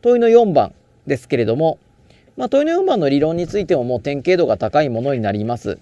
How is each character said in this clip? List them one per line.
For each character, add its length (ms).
問 160
い 40
の 80
四 240
番 220
で 100
す 120
け 80
れ 80
ど 120
も、 220
ま 100
あ、 20
問 140
い 20
の 80
四 140
番 120
の 120
理 100
論 160
に 100
つ 120
い 80
て 100
も、 80
も 120
う 40
典 240
型 140
度 80
が 100
高 260
い 60
も 140
の 100
に 80
な 100
り 140
ま 140
す。 220